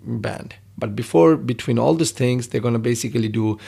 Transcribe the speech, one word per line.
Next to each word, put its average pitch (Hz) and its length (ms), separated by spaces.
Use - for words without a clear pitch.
banned. 113 520
But 104 180
before, 165 420
between 120 420
all 135 160
these 165 160
things, 123 380
they're 127 100
gonna 117 200
basically 117 500
do, 107 280